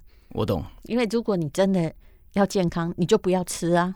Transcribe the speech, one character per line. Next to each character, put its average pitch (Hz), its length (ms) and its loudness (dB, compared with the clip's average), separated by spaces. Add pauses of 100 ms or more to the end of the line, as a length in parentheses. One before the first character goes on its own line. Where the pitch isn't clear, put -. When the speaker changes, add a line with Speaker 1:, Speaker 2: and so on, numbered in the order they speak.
(300)
Speaker 1:
我 - 160 -2
懂。 92 180 -2 (200)
Speaker 2:
因 226 140 -4
为 240 120 0
如 233 120 -2
果 214 140 -2
你 160 140 -2
真 196 240 2
的 165 180 0 (420)
要 202 120 4
健 180 240 0
康， 170 280 -2
你 180 100 2
就 220 100 4
不 185 140 0
要 180 120 0
吃 170 280 -2
啊。 175 240 2